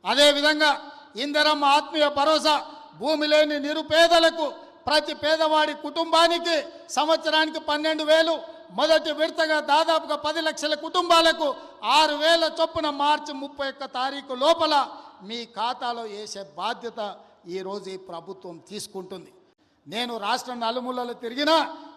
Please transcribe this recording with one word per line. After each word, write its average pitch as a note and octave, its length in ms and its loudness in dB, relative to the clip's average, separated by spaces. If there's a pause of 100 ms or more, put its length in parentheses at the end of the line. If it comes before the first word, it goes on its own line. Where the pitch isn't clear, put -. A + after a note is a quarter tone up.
(100)
అదేవిధంగా D4 600 4 (540)
ఇందిరమ్మ D4 400 2 (140)
ఆత్మీయ D4 280 0 (120)
భరోసా, D4+ 380 4 (440)
భూమి D4 320 0
లేని D4+ 240 4 (100)
నిరుపేదలకు D#4+ 800 2 (420)
ప్రతి D4+ 340 0
పేదవాడి D#4 520 2 (120)
కుటుంబానికి E4 680 2 (420)
సంవత్సరానికి D#4 640 0 (100)
పన్నెండు D#4 400 -2
వేలు, D#4+ 240 4 (440)
మొదటి D#4 400 2
విడతగా D#4 400 0 (140)
దాదాపుగా D#4 440 2 (100)
పది D#4 220 -2
లక్షల D#4 260 -2 (100)
కుటుంబాలకు E4 640 4 (500)
ఆరు D4+ 240 2
వేల E4 220 4 (140)
చొప్పున E4 300 -2 (140)
మార్చి D4 300 0 (100)
ముప్పై C#4 300 -8
ఒక్క C4+ 120 -12 (140)
తారీఖు C4+ 360 -6 (100)
లోపల D#4+ 300 4 (540)
మీ A#3 100 -10 (180)
ఖాతాలో A#3+ 460 -6 (120)
వేసే G3+ 280 -14 (180)
బాధ్యత A3+ 400 -8 (540)
ఈ F#3+ 120 -6
రోజు G3 300 -10
ఈ - 20 -14 (120)
ప్రభుత్వం E3+ 460 -16 (140)
తీసుకుంటుంది. F#3+ 600 -14 (560)
నేను A#3 280 -8 (120)
రాష్ట్ర B3 260 -4 (120)
నలుమూలలు B3 580 -6
తిరిగినా C#4+ 340 0 (400)